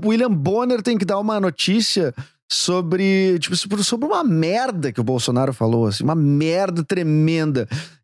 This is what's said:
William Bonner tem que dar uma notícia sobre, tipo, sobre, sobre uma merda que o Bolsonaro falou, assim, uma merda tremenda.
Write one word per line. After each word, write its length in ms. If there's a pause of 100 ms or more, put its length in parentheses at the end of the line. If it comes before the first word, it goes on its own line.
William 240
Bonner 520
tem 160
que 80
dar 120
uma 220
notícia 720 (400)
sobre, 840
tipo, 180
sobre, 260
sobre 240
uma 160
merda 680
que 80
o 40
Bolsonaro 500
falou, 320
assim, 180
uma 100
merda 680
tremenda. 840 (380)